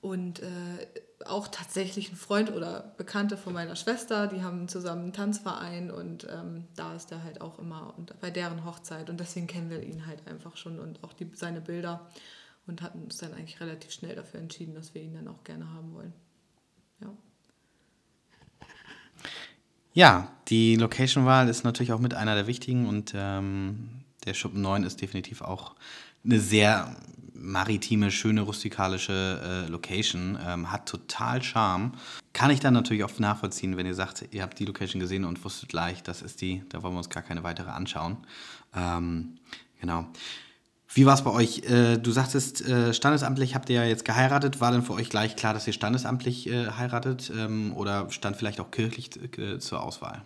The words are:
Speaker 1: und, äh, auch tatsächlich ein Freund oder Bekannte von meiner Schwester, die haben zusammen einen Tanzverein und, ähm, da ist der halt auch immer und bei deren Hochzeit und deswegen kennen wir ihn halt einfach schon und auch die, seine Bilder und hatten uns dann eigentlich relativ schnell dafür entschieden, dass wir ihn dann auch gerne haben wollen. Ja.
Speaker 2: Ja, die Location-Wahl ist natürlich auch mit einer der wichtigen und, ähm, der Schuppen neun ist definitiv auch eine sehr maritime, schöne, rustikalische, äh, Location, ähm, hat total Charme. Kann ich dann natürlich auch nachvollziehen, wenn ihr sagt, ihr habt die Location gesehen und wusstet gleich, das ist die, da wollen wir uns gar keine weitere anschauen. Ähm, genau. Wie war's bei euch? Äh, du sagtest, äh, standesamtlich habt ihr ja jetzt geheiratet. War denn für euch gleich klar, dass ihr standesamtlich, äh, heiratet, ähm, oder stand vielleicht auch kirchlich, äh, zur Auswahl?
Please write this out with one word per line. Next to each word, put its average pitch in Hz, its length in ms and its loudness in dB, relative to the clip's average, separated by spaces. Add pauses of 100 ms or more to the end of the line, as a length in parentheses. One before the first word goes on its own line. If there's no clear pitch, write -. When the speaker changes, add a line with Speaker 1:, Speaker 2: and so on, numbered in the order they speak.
Speaker 1:
und, 180 400 -6
äh, - 80 -10 (760)
auch 202 200 -4
tatsächlich 190 640 -8
ein 175 60 -16
Freund 208 340 0
oder 170 460 -10
Bekannte 208 400 -4
von 185 160 -10
meiner 170 240 -6
Schwester, 220 500 -2
die 190 160 -6
haben 180 240 -6
zusammen 175 360 -6
einen 180 100 -8
Tanzverein 180 800 -6
und, 170 360 -12
ähm, 170 360 -12 (100)
da 165 220 -10
ist 170 160 -16
der 165 100 -12
halt 160 200 -14
auch 165 180 -16
immer 165 360 -14
und - 240 -16
bei 180 120 -10
deren 170 320 -6
Hochzeit 160 460 -14
und 170 100 -8
deswegen 170 260 -8
kennen 170 240 -8
wir 160 140 -10
ihn 160 220 -12
halt 156 200 -14
einfach 160 300 -16
schon 165 240 -14
und 160 240 -14
auch 170 80 -18
die, 170 220 -12
seine 170 260 -10
Bilder 170 480 -8 (580)
und 170 160 -12
hatten 165 220 -14
uns - 140 -14
dann 156 160 -12
eigentlich 160 260 -16
relativ 160 320 -12
schnell - 240 -12
dafür 170 240 -14
entschieden, 165 340 -12
dass 160 200 -18
wir 160 80 -12
ihn 160 120 -14
dann 160 140 -14
auch - 160 -18
gerne 160 280 -14
haben 160 220 -14
wollen. 170 180 -14 (880)
Ja. 208 80 -14 (2750)
Speaker 2:
Ja, 110 360 12 (200)
die 113 280 8
Location-Wahl 127 720 6
ist 117 160 0
natürlich 120 280 2
auch 113 80 0
mit 120 140 2
einer 107 200 2
der 101 120 2
wichtigen 123 400 0
und, 104 280 -2
ähm, 98 760 -4 (340)
der 92 100 -4
Schuppen 101 260 -4
neun 98 240 2
ist 90 160 -6
definitiv 98 400 -8
auch - 340 -8 (500)
eine 117 140 8
sehr 101 560 6 (380)
maritime, 101 760 2
schöne, 107 320 2
rustikalische, 95 1000 -2 (260)
äh, 80 40 -6
Location, 92 760 -2
ähm, 87 240 -4
hat - 160 -6
total 123 560 -4
Charme. 107 500 2 (420)
Kann 139 160 6
ich 135 100 6
dann 135 140 8
natürlich 113 280 4
auch - 160 -4
nachvollziehen, 104 600 0
wenn 90 80 -2
ihr 92 80 -2
sagt, 95 360 -6
ihr 98 120 -6
habt - 160 -8
die 104 80 -2
Location 95 340 -4
gesehen 92 240 0
und 85 180 -6
wusstet - 280 -12
gleich, 87 320 -4
das - 180 -8
ist - 220 -12
die, 92 260 -4
da - 140 -10
wollen 90 120 -4
wir 90 40 -4
uns 85 100 -8
gar 87 140 -8
keine 82 200 -8
weitere 87 280 -6
anschauen. 90 480 -6 (580)
Ähm, 85 600 -2 (440)
genau. 85 240 -2 (880)
Wie 135 140 10
war's 139 180 10
bei 135 60 2
euch? 113 400 4
Äh, 120 260 8
du 117 140 0
sagtest, 131 580 2
äh, 120 240 4
standesamtlich 135 600 4
habt 131 160 -2
ihr 123 60 6
ja 120 80 4
jetzt 113 200 2
geheiratet. 131 560 4
War 120 120 6
denn 120 100 6
für 120 100 -2
euch 107 160 -4
gleich 107 280 0
klar, 107 180 0
dass 104 120 -4
ihr 107 60 0
standesamtlich, 123 760 -2
äh, 120 240 -2
heiratet, 123 640 -4
ähm, 107 400 -2
oder 101 360 -2
stand 104 260 -4
vielleicht 104 240 -4
auch - 120 -8
kirchlich, 113 380 -2 (280)
äh, 101 220 -6
zur - 220 -6
Auswahl? - 440 -10